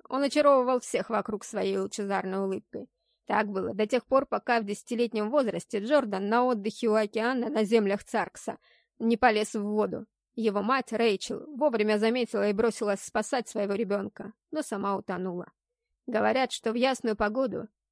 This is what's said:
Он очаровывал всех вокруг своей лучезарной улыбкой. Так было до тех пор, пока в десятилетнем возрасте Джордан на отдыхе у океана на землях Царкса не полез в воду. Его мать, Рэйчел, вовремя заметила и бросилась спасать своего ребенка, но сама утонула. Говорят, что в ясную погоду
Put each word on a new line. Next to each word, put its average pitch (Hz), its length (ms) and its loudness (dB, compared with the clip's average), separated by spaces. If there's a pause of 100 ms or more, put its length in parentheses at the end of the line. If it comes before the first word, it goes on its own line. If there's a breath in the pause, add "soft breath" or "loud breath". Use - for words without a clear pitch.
Он 269 160 0
очаровывал 262 560 4
всех - 300 -4
вокруг 208 340 -2
своей 196 340 -2
лучезарной 196 640 -4
улыбкой. 196 480 -6 (380)
Так 208 220 0
было 190 240 -4
до 214 140 0
тех 247 200 0
пор, 269 200 2
пока 233 340 0
в 220 40 -4
десятилетнем 214 680 -2
возрасте 220 480 0
Джордан 202 500 0
на 240 160 4
отдыхе 226 440 -2
у 214 60 4
океана 220 540 0
на 226 140 2
землях 202 400 2
Царкса - 560 -4 (420 soft breath)
не 226 160 2
полез 220 380 2
в 214 80 -2
воду. 208 440 -2 (280)
Его 208 280 0
мать, 247 300 0
Рэйчел, 220 520 0 (120)
вовремя 220 420 2
заметила 226 500 2
и 208 40 2
бросилась 208 480 0
спасать - 480 -2
своего 202 260 -2
ребенка, 202 580 -4 (200)
но 302 100 -2
сама 202 340 -2
утонула. 180 540 -6 (560)
Говорят, 226 460 2
что - 200 -4
в 233 40 -2
ясную 247 400 0
погоду 220 520 -2 (240)